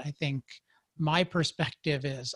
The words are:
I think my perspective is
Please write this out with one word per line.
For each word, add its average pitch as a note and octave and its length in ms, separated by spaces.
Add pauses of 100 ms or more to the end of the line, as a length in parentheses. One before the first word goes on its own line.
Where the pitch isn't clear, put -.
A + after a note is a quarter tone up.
I D3 60
think C#3 320 (540)
my D#3+ 280
perspective D3+ 800
is C3 300